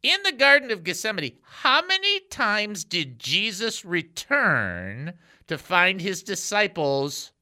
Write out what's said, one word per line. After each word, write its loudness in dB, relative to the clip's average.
In 2
the 2
Garden 6
of -4
Gethsemane, -4
how 0
many 0
times -2
did -6
Jesus -2
return -2
to -4
find 2
his -4
disciples -2